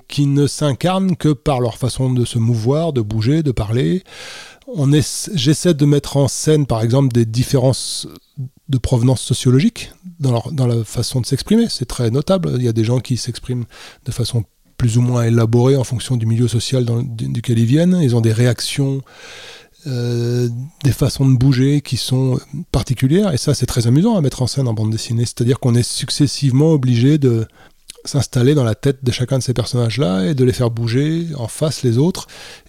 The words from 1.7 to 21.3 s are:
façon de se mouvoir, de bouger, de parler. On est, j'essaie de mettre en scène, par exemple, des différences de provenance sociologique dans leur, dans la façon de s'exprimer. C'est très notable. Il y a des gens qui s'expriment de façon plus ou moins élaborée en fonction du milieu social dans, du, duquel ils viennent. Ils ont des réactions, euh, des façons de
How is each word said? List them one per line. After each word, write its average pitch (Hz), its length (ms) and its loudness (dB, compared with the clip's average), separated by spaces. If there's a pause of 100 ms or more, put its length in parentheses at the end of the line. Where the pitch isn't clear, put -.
façon 131 340 -2
de 123 140 2
se - 140 -4
mouvoir, 120 540 0
de 123 80 0
bouger, 113 420 0
de 147 80 0
parler. 123 520 -2 (640)
On 147 240 0
est, - 440 0
j'essaie 151 400 2
de 143 100 2
mettre 143 320 2
en 143 100 4
scène, 151 380 0
par 117 160 -2
exemple, 123 320 2
des 120 120 4
différences 127 840 0 (600)
de 143 120 0
provenance 123 420 2
sociologique 135 720 0 (280)
dans 135 120 0
leur, 117 200 -2
dans 131 140 0
la 117 180 0
façon 123 380 -4
de 110 40 -4
s'exprimer. 214 440 0
C'est - 160 -6
très 120 240 -4
notable. 151 480 0
Il 123 60 -2
y 120 40 0
a 117 60 0
des 113 100 0
gens 120 160 0
qui 123 160 -4
s'expriment 123 500 -8 (400)
de 127 60 -6
façon 113 320 -4 (320)
plus 117 220 0
ou 123 40 4
moins 123 220 2
élaborée 117 540 4
en 127 60 0
fonction 123 340 -4
du 110 80 -2
milieu 117 220 2
social 123 360 0
dans, 117 200 -2
du, 127 240 -6
duquel 120 320 -2
ils 117 60 4
viennent. 170 360 4
Ils 123 140 2
ont 117 60 4
des 110 120 2
réactions, 135 680 0 (840)
euh, 120 640 -2 (340)
des 139 80 4
façons 135 380 0
de 131 80 6